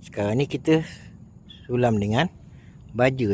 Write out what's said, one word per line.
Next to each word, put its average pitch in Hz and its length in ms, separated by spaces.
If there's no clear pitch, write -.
Sekarang 107 400
ni 143 80
kita 160 340
sulam 120 320
dengan 107 260
baja 127 380